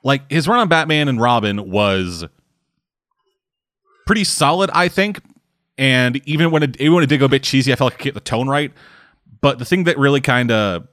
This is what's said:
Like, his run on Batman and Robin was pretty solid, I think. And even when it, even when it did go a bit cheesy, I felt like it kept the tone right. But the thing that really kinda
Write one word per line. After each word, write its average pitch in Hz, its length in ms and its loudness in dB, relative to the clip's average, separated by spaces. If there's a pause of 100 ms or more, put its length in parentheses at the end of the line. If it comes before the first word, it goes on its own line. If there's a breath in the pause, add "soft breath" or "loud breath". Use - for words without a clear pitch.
Like, 135 280 -2
his 156 160 0
run 233 100 2
on 220 120 0
Batman 156 400 0
and 120 100 -2
Robin 104 500 0
was 92 560 -2 (1800)
pretty 214 160 0
solid, 170 500 0
I 175 140 2
think. 196 320 -2 (580)
And 127 480 0
even 156 240 0
when 156 140 2
it, 123 160 -4
even 156 140 4
when 175 100 4
it 139 40 0
did 143 120 2
go 139 60 4
a 135 40 2
bit 135 140 0
cheesy, 135 300 0
I - 20 2
felt 127 160 0
like - 80 -20
it - 60 -16
kept 135 100 -6
the 104 60 -12
tone 127 260 -4
right. 143 240 -2 (720 soft breath)
But 135 180 0
the 123 60 -10
thing 185 180 0
that 165 140 0
really 139 240 2
kinda 113 720 0